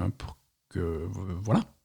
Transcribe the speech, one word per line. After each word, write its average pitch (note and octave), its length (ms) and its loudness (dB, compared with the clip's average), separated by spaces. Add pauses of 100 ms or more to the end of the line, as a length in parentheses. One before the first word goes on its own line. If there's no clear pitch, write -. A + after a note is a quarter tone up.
(180)
pour - 200 -8 (320)
que, - 100 -4
euh, E2 280 0 (340)
voilà, B2 200 6 (240)